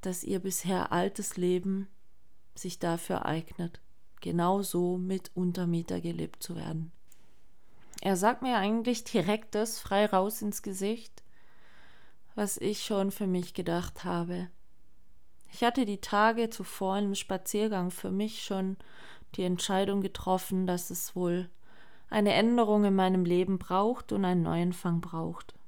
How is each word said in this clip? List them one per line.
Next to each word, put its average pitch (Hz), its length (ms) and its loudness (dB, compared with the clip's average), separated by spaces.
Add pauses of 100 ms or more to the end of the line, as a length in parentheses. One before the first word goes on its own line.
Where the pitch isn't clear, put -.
dass 185 220 -4
Ihr 190 160 0
bisher 185 520 0
altes 190 460 0
Leben 185 500 2 (680)
sich - 240 -8
dafür 170 460 0
eignet, 165 560 -4 (400)
genauso 180 760 2
mit 185 380 -2
Untermieter 180 640 0
gelebt 170 400 -4
zu 170 140 -8
werden.“ 160 360 -4 (1080)
Er 196 140 2
sagt 214 260 2
mir 247 160 2
eigentlich 226 460 2
direkt 208 520 0
das 220 240 0
frei 202 260 4
raus 202 360 2
ins 208 200 -4
Gesicht, 202 600 -4 (1120)
was 208 220 0
ich - 260 -2
schon 196 280 2
für 196 160 -2
mich 180 260 0
gedacht 175 520 -2
habe. 175 420 -2 (1040)
Ich - 120 -2
hatte 240 220 4
die 202 140 -2
Tage 226 520 4
zuvor 190 480 -2
im 202 160 2
Spaziergang 190 720 0
für 185 220 -4
mich 214 320 -2
schon 190 340 -2 (580)
die 190 80 -2
Entscheidung 196 580 2
getroffen, 185 680 0
dass 180 240 0
es - 240 -6
wohl 180 340 2 (600)
eine 208 240 6
Änderung 214 520 6
in 196 100 6
meinem 185 300 6
Leben 185 320 4
braucht 208 540 0
und 202 140 2
einen 180 180 4
Neuanfang 170 580 2
braucht. 165 540 -6 (120)